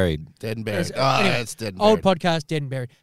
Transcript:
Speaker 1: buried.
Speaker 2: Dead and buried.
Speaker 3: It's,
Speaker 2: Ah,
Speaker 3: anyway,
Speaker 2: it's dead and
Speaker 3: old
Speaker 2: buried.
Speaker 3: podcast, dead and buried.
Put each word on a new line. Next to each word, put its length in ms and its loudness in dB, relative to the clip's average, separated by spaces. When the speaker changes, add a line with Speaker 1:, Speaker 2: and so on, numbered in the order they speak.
Speaker 1:
buried. 360 -2
Speaker 2:
Dead 180 -6
and 80 -8
buried. 160 -2
Speaker 3:
It's, 160 -4
Speaker 2:
Ah, 240 2
Speaker 3:
anyway, 200 2
Speaker 2:
it's 140 -10
dead 180 -8
and 80 -12
Speaker 3:
old 200 6
Speaker 2:
buried. 180 2
Speaker 3:
podcast, 280 0
dead 160 -2
and 80 -8
buried. 180 -6